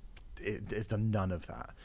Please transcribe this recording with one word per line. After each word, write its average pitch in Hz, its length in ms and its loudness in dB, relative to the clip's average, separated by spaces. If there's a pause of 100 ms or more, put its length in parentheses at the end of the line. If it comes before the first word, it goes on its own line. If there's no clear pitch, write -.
(420)
it, 107 300 -2
it's 107 160 0
done 110 240 4
none 98 200 4
of 87 160 -2
that. - 220 -8 (160)